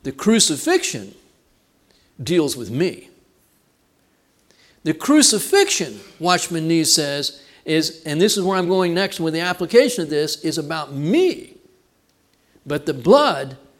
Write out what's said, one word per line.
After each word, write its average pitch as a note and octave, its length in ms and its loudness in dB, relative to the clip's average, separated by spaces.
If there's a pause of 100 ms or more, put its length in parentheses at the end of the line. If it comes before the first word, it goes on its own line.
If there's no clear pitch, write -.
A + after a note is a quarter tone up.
The C3+ 100 -8
crucifixion G3+ 1000 0 (1080)
deals D3 360 0
with G#2 120 -10
me. D3 380 -4 (1700)
The D3+ 100 -2
crucifixion, A3 1080 2 (180)
Watchman E3+ 500 0
Nee E3 160 2
says, C#3+ 580 -2 (220)
is, D#3+ 400 -2
and D3+ 160 -4
this G#3 160 4
is F#3+ 80 -2
where F#3+ 140 0
I'm F3 100 0
going F#3 240 0
next F#3+ 260 -2
with D#3+ 140 -2
the E3 80 -4
application F3+ 640 2
of D3 80 -6
this, D3+ 340 -2
is D#3 140 -2
about D3+ 340 -8
me. G#3+ 600 0 (1120)
But C#3+ 180 -6
the D#3+ 80 -4
blood C#3 640 2 (240)